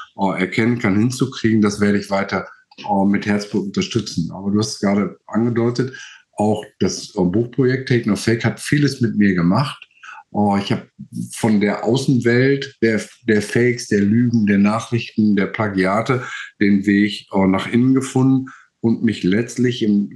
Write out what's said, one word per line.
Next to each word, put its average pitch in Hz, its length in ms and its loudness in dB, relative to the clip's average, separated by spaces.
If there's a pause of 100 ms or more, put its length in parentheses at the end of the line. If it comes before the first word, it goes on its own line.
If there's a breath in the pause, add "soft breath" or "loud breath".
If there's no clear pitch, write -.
(200 loud breath)
äh, 95 200 -2
erkennen 113 400 0
kann, 101 180 0
hinzukriegen. 117 640 0
Das 101 180 0
werde 101 180 2
ich 95 120 -8
weiter, 98 380 -4 (300 loud breath)
äh, 98 280 -2
mit 101 200 0
Herzblut 104 400 -2
unterstützen. 90 640 -4
Aber 95 180 -8
du 104 80 0
hast 107 160 -2
es - 60 -14
gerade 101 360 0 (120)
angedeutet, 120 680 0 (360 loud breath)
auch 104 320 -2 (160)
das, - 360 -4
äh, 92 60 0
Buchprojekt 120 680 0
Take 120 200 2
No 101 80 2
Fake 120 280 0
hat 107 160 -2
vieles 143 400 0
mit 107 160 0
mir 101 180 4
gemacht. 95 520 0 (480 loud breath)
Äh, 101 260 0
ich 101 120 -4
hab - 160 -4 (440)
von 107 280 0
der 101 240 -2
Außenwelt, 127 960 2
der, 110 180 2 (280)
der 104 120 4
Fakes, 120 460 0
der 104 140 2
Lügen, 113 460 2
der 101 120 4
Nachrichten, 107 800 0
der 98 100 2
Plagiate, 104 800 -2 (360 loud breath)
den 101 260 4
Weg, 101 460 2
äh, 95 140 2
nach 95 260 0
innen 127 220 4
gefunden 131 520 2 (340 loud breath)
und 117 240 0
mich 107 180 -2
letztlich 120 600 0
im 101 340 0